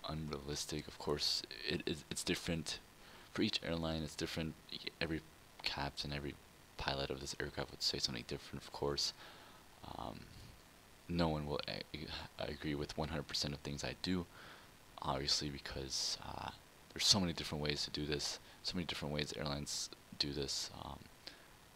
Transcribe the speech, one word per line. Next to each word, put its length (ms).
unrealistic. 800
Of 120
course, 440
it 180
is, 260
it's 140
different 540
for 100
each 220
airline. 400
It's 120
different. 380
E-, 200
every 220
captain, 480
every 240
pilot 340
of 120
this 180
aircraft 320
would 100
say 180
something 280
different, 340
of 120
course. 400
Um, 220
no 180
one 180
will 220
a-, 160
a-, 120
agree 220
with 240
one 120
hundred 180
percent 260
of 60
things 240
I 180
do, 240
obviously, 480
because, 760
uh, 260
there's 120
so 140
many 140
different 280
ways 220
to 60
do 160
this, 340
so 120
many 100
different 280
ways 220
airlines 540
do 120
this, 380
um, 140